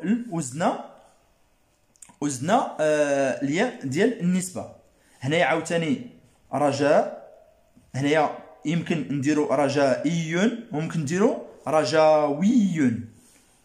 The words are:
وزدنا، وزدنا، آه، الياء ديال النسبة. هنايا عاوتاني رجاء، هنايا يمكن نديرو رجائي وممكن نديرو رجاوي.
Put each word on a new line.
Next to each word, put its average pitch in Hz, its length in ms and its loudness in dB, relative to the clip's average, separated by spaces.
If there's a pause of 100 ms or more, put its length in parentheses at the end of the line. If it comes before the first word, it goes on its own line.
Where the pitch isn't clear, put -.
(320)
وزدنا، 165 540 -4 (1400)
وزدنا، 147 580 -2
آه، 143 640 2
الياء 175 420 -2
ديال 170 360 0
النسبة. 180 520 -2 (480)
هنايا 156 260 2
عاوتاني 160 640 -2 (440)
رجاء، 143 760 0 (640)
هنايا 143 420 0 (280)
يمكن 165 460 -2
نديرو 143 420 0
رجائي 143 800 0 (360)
وممكن 165 280 -4
نديرو 180 460 0 (220)
رجاوي. 156 1200 4 (720)